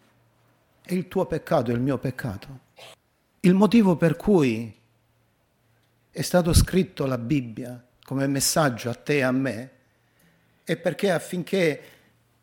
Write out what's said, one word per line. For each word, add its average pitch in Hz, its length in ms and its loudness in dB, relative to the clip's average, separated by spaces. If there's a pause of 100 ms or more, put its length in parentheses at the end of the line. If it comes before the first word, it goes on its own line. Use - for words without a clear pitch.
(840)
è - 100 -10
il 185 140 -2
tuo 185 200 -2
peccato 151 440 -2
e 120 40 0
il 120 60 0
mio 131 180 0
peccato. 127 600 -8 (840)
Il 185 120 6
motivo 202 400 6
per 160 220 2
cui 120 600 2 (1300)
è - 120 -8
stato 175 300 2
scritto - 540 0
la 131 100 -2
Bibbia 123 640 -6 (220)
come 135 240 -4
messaggio 139 640 0
a 113 40 -6
te - 240 -2
e 135 40 2
a 127 80 0
me 127 400 -4 (920)
è 175 120 -2
perché 180 360 -2
affinché 170 680 -2 (600)